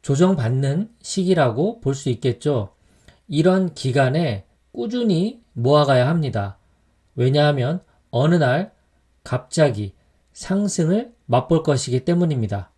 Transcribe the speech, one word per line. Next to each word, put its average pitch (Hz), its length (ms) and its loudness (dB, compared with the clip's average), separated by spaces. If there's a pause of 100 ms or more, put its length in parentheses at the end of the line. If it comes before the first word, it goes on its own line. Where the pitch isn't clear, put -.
조정받는 139 880 0 (120)
시기라고 180 760 0
볼 - 140 -2
수 139 160 -6
있겠죠. 120 640 -2 (520)
이런 180 480 0
기간에 131 720 0 (260)
꾸준히 233 720 -2 (100)
모아가야 135 560 2
합니다. 113 480 -2 (580)
왜냐하면 143 680 0 (280)
어느 156 260 2
날 156 360 0 (520)
갑자기 120 680 -2 (380)
상승을 196 800 -2 (140)
맛볼 156 360 0
것이기 127 420 -2
때문입니다. 131 720 -2